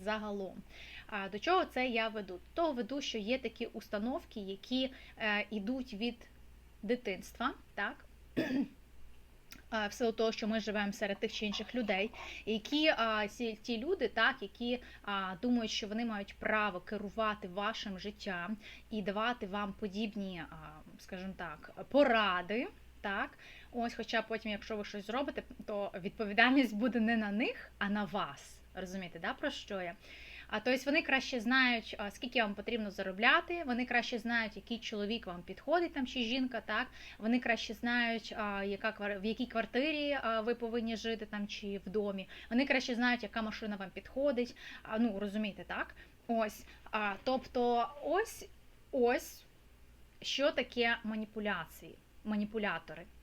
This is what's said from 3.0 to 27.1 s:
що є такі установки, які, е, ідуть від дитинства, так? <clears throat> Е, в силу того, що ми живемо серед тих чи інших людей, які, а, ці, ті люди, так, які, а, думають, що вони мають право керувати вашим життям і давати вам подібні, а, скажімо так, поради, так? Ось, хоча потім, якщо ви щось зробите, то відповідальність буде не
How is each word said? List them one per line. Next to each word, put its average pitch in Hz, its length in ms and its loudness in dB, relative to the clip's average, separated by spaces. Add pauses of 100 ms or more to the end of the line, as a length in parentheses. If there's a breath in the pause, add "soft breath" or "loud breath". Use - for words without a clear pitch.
що 233 180 -4
є 220 200 0
такі 233 280 -4
установки, 226 720 -4
які, 254 520 -2 (260 loud breath)
е, 208 320 2
ідуть 233 440 -2
від 233 220 -2 (640)
дитинства, 214 720 -2 (200)
так? 220 300 -4 (320)
<clears throat> 285 420 0 (920)
Е, 214 160 0
в 208 40 -6
силу 226 200 2
того, 220 200 2
що 226 160 -2
ми 220 120 2
живемо 202 320 0
серед 196 260 -2
тих 226 140 -2
чи - 140 -2
інших 208 280 -4
людей, 208 360 2 (360 loud breath)
які, 294 420 4
а, 302 400 4
ці, 226 340 -4
ті 226 160 -2
люди, 294 300 0
так, 247 320 4
які, 240 420 -2 (200 loud breath)
а, 196 400 -2
думають, 240 280 2
що - 180 -2
вони 220 160 -2
мають 208 340 -4
право 208 420 2
керувати 208 680 -2
вашим 202 500 -2
життям 196 580 -4 (340 loud breath)
і 214 120 -2
давати 214 440 0
вам 202 260 -2
подібні, 196 800 -4
а, - 40 -14 (440)
скажімо 190 380 -8
так, 170 520 -10
поради, 220 800 6 (320)
так? 214 380 -2 (340 loud breath)
Ось, 233 220 -2
хоча 226 280 -2
потім, 220 300 -2
якщо 208 240 -4
ви 208 80 -2
щось 202 220 -8
зробите, 262 360 -2 (240)
то 202 340 -2
відповідальність 220 760 6
буде 240 260 4
не 226 160 4